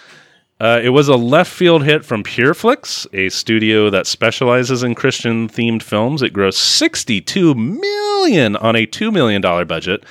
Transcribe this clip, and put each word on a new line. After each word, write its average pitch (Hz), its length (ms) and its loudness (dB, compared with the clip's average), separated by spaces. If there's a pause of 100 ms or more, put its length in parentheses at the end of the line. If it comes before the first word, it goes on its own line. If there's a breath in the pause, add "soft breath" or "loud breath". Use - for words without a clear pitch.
(600 soft breath)
Uh, 117 240 2
it 123 60 2
was 139 180 4
a 143 80 4
left 127 360 2
field 170 320 2
hit 151 220 0
from 107 180 -4
Pureflix, - 880 -2
a 95 160 -2
studio 110 600 2
that 95 160 0
specializes 123 800 0
in 120 100 -2
Christian-themed 113 880 -2
films. 123 420 -2
It - 100 -2
grossed 98 220 0
sixty-two - 1000 0
million 311 1000 0
on 113 200 0
a 113 120 0
two 220 240 -6
million 117 300 0
dollar 87 240 0
budget. 82 460 -4